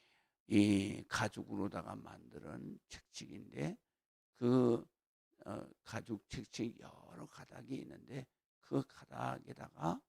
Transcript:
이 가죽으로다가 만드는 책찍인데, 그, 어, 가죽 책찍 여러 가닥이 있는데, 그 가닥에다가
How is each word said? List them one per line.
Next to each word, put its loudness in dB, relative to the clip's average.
이 6
가죽으로다가 -4
만드는 -12
책찍인데, -10
그, 6
어, -8
가죽 -8
책찍 -6
여러 -16
가닥이 -12
있는데, -12
그 0
가닥에다가 -6